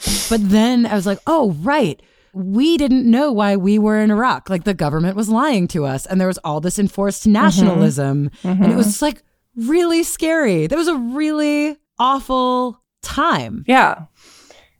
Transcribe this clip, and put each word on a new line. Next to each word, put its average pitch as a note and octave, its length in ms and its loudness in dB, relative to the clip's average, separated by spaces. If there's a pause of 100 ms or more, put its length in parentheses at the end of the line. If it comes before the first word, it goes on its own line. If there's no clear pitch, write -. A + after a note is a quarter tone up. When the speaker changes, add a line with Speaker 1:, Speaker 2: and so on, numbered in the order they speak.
(300)
Speaker 1:
But G#3+ 200 0
then A#3 360 4
I - 100 -4
was F#3 100 -2
like, G3 200 -4
"Oh, D4 260 0 (100)
right. A#3 400 -2 (320)
We G3+ 420 0
didn't C4 340 2
know C4+ 220 2
why G3+ 240 0
we G3+ 240 2
were G#3+ 220 2
in G#3+ 100 2
Iraq. G#3 380 -2
Like, F#3 160 -4
the G3+ 80 0
government D#3+ 420 -2
was G#3+ 140 -2
lying A3 400 0
to D3+ 160 -4
us, C3+ 200 -6
and F#3+ 140 -2
there F#3 80 0
was F#3 160 -4
all D#3 160 -6
this F3 180 -4
enforced G3+ 460 -4
Speaker 2:
Mm-hmm. G#3+ 80 4
Speaker 1:
nationalism." D#3 1000 2 (140)
And F#3 220 2
it A3+ 100 4
was A#3 120 2
Speaker 2:
Mm-hmm. - 20 0
Speaker 1:
just, G#3 120 -4
like, D4+ 220 -2 (320)
really E4 480 0
scary. D4 640 0
That A3+ 100 -2
was E4 120 0
a D#4+ 80 0
really D4 800 -2 (200)
awful B3+ 840 -2 (180)
time. G3+ 680 -4
Speaker 2:
Yeah. A3+ 360 2 (760)